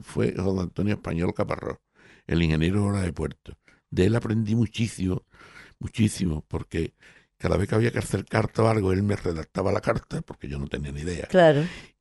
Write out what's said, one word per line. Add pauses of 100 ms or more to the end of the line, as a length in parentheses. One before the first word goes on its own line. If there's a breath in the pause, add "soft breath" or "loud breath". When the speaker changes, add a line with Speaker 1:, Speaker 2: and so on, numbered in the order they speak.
Speaker 1:
fue
don
Antonio
Español
Caparrós, (480 soft breath)
el
ingeniero
Hora
de
Puerto. (320)
De
él
aprendí
muchísimo, (560 soft breath)
muchísimo,
porque (460 soft breath)
cada
vez
que
había
que
hacer
carta
o
algo,
él
me
redactaba
la
carta,
porque
yo
no
tenía
ni
idea.
Speaker 2:
Claro. (380 loud breath)